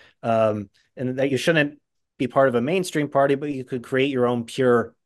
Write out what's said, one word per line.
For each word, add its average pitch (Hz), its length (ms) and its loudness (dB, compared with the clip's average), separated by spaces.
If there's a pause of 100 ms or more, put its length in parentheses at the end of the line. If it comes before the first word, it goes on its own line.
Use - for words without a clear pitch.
(220)
um, 110 480 0 (260)
and 127 220 -6
that 135 140 0
you 131 60 0
shouldn't 151 420 0 (400)
be 131 80 0
part 135 220 4
of 123 40 2
a 120 80 2
mainstream 160 460 -2
party, 139 260 2
but 147 180 -4
you 131 120 -8
could 127 180 -8
create 135 300 -2
your 123 160 0
own 120 160 -2
pure 120 500 0 (120)